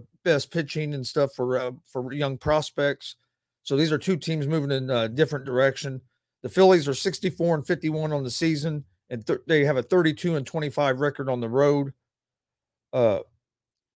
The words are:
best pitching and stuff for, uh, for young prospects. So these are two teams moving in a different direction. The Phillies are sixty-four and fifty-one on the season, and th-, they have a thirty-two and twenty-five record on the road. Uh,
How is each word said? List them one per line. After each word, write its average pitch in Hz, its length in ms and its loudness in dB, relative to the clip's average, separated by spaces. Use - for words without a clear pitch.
best 151 260 2
pitching 151 420 -4
and 131 140 -6
stuff 139 260 0
for, 127 240 -2
uh, 127 140 -4
for 127 260 -8
young 139 260 -4
prospects. - 800 -2
So 139 120 -2
these 151 160 2
are 151 60 2
two 185 180 0
teams 151 320 -4
moving 147 240 -2
in 131 180 -2
a 117 200 0
different 139 340 0
direction. 131 560 0
The 127 60 -10
Phillies 180 400 6
are 139 60 -2
sixty-four 170 600 -2
and 151 140 -4
fifty-one 156 460 -2
on 143 100 -2
the 123 80 -6
season, 156 540 -2
and 117 180 -8
th-, - 180 -2
they 151 200 4
have 143 100 2
a 123 80 0
thirty-two 170 540 2
and 135 80 -4
twenty-five 143 560 -2
record 143 260 -2
on 123 140 -2
the 117 80 -4
road. 143 420 2
Uh, 113 260 2